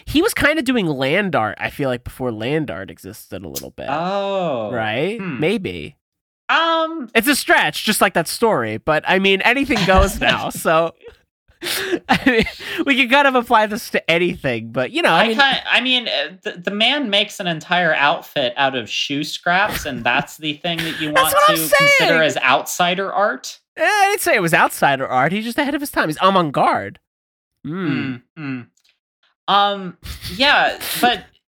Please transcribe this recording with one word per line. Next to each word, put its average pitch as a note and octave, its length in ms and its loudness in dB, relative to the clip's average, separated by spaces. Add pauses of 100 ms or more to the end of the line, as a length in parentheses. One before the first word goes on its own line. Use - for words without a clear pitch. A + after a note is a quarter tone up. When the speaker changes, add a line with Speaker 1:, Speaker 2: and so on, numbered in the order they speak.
Speaker 1:
He - 160 0
was G#4+ 140 0
kinda D#4 260 0
doing A#3+ 260 0
land D3+ 480 0
art, G#2+ 240 0
I A2+ 120 -6
feel C#3 180 -4
like, B2 160 -4
before B2+ 260 -6
land B2 400 -2
art F2+ 200 -10
existed F#2 520 -16
a F2+ 60 -12
little C2+ 220 -10
bit. - 180 -12
Speaker 2:
Oh. F3 840 -4
Speaker 1:
Right? B2 480 -4
Speaker 2:
Hmm. F3 220 -8
Speaker 1:
Maybe. D3+ 560 -4 (540)
Speaker 2:
Um, D#4+ 640 0
Speaker 1:
It's A3 140 2
a C#4+ 60 4
stretch, B3+ 500 2
just G#3+ 180 0
like G3+ 100 4
that - 160 0
story. C3 480 0
But, D#3 300 0
I F#3 140 4
mean, G3 200 4
anything B3+ 460 2
goes F#3+ 340 4
Speaker 2:
<laughs> - 0 -
Speaker 1:
now, B2 300 0
so E3 440 2 (680)
<laughs> F#4+ 460 -4
I - 160 4
mean, - 640 0
we C#4 100 2
can B3 140 2
kind C#4 180 6
of B3+ 60 4
apply A#3+ 320 4
this G#3 240 -8
to - 200 -2
anything, C#3+ 640 -2
but, B2 200 -2
you E4 100 -2
know, - 100 4
I F3 120 4
Speaker 2:
I - 40 2
Speaker 1:
mean A3 80 -2
Speaker 2:
kinda, C4+ 240 2 (100)
I G#3+ 120 2
mean, B3+ 260 -2
uh, D3+ 340 -4
the, G#3+ 100 -8
the F3 180 -10
man A#3 400 0
makes G3+ 280 -2
an F#3+ 80 -8
entire E3+ 480 0
outfit C#3 640 0
out C3+ 180 0
of A2+ 140 -6
shoe D3 360 -4
scraps, F#3 600 -2
and B2+ 180 -8
that's B2 360 -2
the D3+ 160 -6
thing E3+ 240 -6
that D#3+ 240 -6
you D3+ 100 -4
Speaker 1:
<laughs> - 0 -
That's - 220 2
Speaker 2:
want - 0 -
Speaker 1:
what D5 120 4
Speaker 2:
to D#5 60 6
Speaker 1:
I'm D5 60 0
Speaker 2:
consider C#5+ 300 4 (100)
Speaker 1:
saying. E4+ 240 4
Speaker 2:
as C#3+ 160 0
outsider F3 760 0
art? A3+ 480 -2 (160)
Speaker 1:
Eh, D#4 80 -4
I G4+ 260 4
didn't G4+ 120 -2
say E4+ 140 2
it G#3+ 40 2
was E3+ 140 2
outsider C#3+ 520 2
art. B2+ 260 2
He's G#3+ 120 -4
just A#3 140 -4
ahead C#4+ 160 0
of - 80 -6
his C#4+ 80 -6
time. A#3 180 -2
He's D3+ 140 -4
avant-garde. D#3+ 760 2 (680)
Mm. E3+ 240 -4
Speaker 2:
Mm, B2+ 320 -6 (160)
mm. C3 280 -10 (800)
Um, G3+ 520 0 (380)
yeah, A#3 420 2 (120)
Speaker 1:
<laughs> - 120 -6
Speaker 2:
but, A#3+ 220 0 (280)